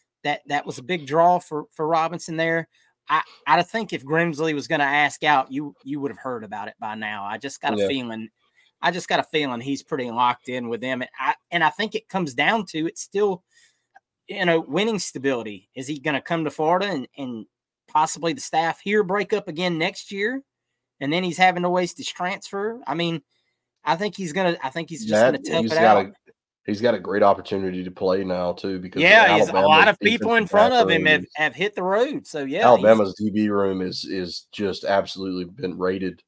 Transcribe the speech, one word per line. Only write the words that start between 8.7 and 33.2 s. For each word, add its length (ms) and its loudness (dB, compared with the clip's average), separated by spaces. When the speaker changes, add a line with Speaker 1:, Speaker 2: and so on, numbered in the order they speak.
Speaker 1:
I 100 2
just 180 -8
got 100 2
a 40 -2
feeling 360 -2
he's 240 -6
pretty 280 -6
locked 360 0
in 220 -6
with 100 -4
them. 220 -4
And 180 -10
I, 160 -2
and 100 -2
I 100 4
think 220 -6
it 140 -8
comes 260 -4
down 340 0
to 200 -6
it's 140 -8
still, 420 -2
you 160 -4
know, 160 4
winning 360 -2
stability. 800 -4
Is 120 -10
he 120 -8
gonna 220 -2
come 240 -4
to 60 -4
Florida 340 2
and, 200 -4
and 280 -10
possibly 420 0
the 80 -6
staff 400 -2
here 240 2
break 300 -2
up 160 -4
again 280 -2
next 320 -4
year? 320 -4
And 100 -2
then 140 0
he's 120 -4
having 260 4
to 60 0
waste 280 0
his 100 -10
transfer. 800 -8
I 60 -6
mean, 280 -2
I 140 0
think 180 -6
he's 160 -6
gonna, 320 0
I 60 -6
think 200 -8
he's 120 -12
just 100 -4
Speaker 2:
That, 220 6
Speaker 1:
gonna 60 -4
tough 240 -2
Speaker 2:
he's 100 -2
Speaker 1:
it 20 0
Speaker 2:
got 220 8
Speaker 1:
out. 80 2
Speaker 2:
a, 80 -14
he's 140 -4
got 140 2
a 60 -4
great 240 0
opportunity 600 0
to 80 -10
play 320 0
now 300 -2
too, 260 -6
because 220 -4
Speaker 1:
Yeah, 360 8
he's 120 4
a 20 -4
Speaker 2:
Alabama's 160 4
Speaker 1:
lot 220 8
of 100 0
people 360 2
in 80 4
Speaker 2:
defensive 80 -6
Speaker 1:
front 200 6
Speaker 2:
back 120 4
Speaker 1:
of 60 2
him 120 2
Speaker 2:
room 60 2
Speaker 1:
have, 160 4
Speaker 2:
is 120 -16
Speaker 1:
have 180 -2
hit 220 -4
the 80 -4
road. 420 -2
So 200 -8
yeah, 140 -4
he's 60 2
Speaker 2:
Alabama's 500 6
D 160 -4